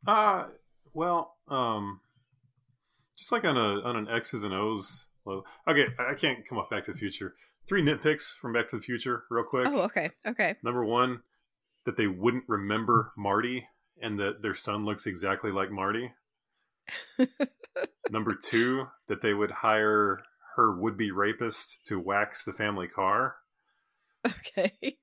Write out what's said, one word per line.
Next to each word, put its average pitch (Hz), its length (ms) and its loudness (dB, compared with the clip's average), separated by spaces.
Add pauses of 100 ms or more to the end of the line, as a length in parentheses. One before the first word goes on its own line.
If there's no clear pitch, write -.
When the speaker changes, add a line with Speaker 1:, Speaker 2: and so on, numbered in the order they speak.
Speaker 1:
Uh, 208 380 4 (500)
well, 170 400 0 (140)
um, 110 520 -2 (1160)
just, - 160 -4
like, 233 120 0
on 151 120 4
a, 104 260 2
on 120 140 -2
an 107 120 -4
X's 117 360 -2
and 98 100 -2
O's 101 540 -2 (160)
level. 98 200 -8 (240)
Okay, 143 180 6 (120)
I, 127 140 -2
I - 20 -2
can't 127 340 -2
come 117 100 -4
off - 120 -4
Back 101 140 -2
to 101 80 -8
the 90 60 -10
Future. 98 360 -6 (340)
Three 190 140 2
nitpicks 151 540 2
from 120 160 -8
Back 117 160 0
to - 80 -8
the 107 60 -6
Future, 120 480 -4
real 117 140 0
quick. 127 240 0
Speaker 2:
Oh, 277 140 0
okay, 160 280 -2 (160)
okay. 214 360 0
Speaker 1:
Number 123 220 0
one, 120 360 2 (640)
that 120 120 -2
they 110 100 2
wouldn't 107 420 0
remember 107 680 2
Marty 110 500 0 (340)
and 107 180 -4
that 101 240 -2
their 104 120 -2
son 104 300 -4
looks 104 220 -2
exactly 98 440 -2
like 98 200 -2
Marty. 104 420 -2 (1040)
Speaker 2:
<laughs> - 920 -2
Speaker 1:
Number 107 240 0
two, 127 520 2 (220)
that 104 120 -4
they 107 140 2
would 101 160 0
hire 107 720 2 (320)
her 110 240 6
would-be 104 320 -2
rapist 104 760 -2
to 104 140 -2
wax 101 440 0
the 101 80 -8
family 101 360 -2
car 104 480 0 (880)
Speaker 2:
Okay. - 760 -4